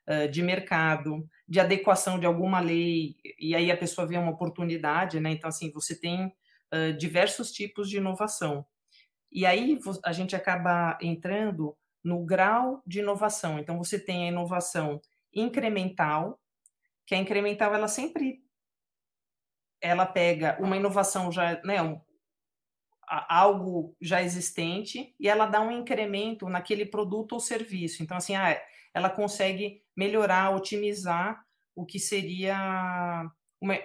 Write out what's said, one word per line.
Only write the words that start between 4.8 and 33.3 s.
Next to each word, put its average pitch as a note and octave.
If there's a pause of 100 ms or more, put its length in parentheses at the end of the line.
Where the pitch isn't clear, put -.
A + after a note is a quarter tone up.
né? D#3
Então, D#3+
assim, D#3+
você D3+
tem, F#3 (400)
eh, D#3+
diversos F3
tipos G3+
de G3+
inovação. F#3 (640)
E F#3
aí A3+
vo-, G3
a F3
gente F#3
acaba F3
entrando E3+ (260)
no F3
grau G#3+
de F#3
inovação. G3+
Então, D#3+
você F3
tem F3+
a F3
inovação F3 (340)
incremental, F#3+ (640)
que -
a F#3
incremental, G3+
ela G#3
sempre, C4+ (1400)
ela F3
pega E3+
uma F#3+
inovação G3
já, E3+
né, F#3+
um, D#3 (1080)
a-, E3
algo F#3
já F3+
existente, F3
e G3
ela G#3+
dá G#3
um A3+
incremento A3
naquele G3
produto G#3
ou A#3
serviço. F#3+
Então, F3+
assim, G3
ah, F3 (380)
ela F3+
consegue G3+ (140)
melhorar, G3
otimizar F#3+ (300)
o F3+
que F#3+
seria F#3 (320)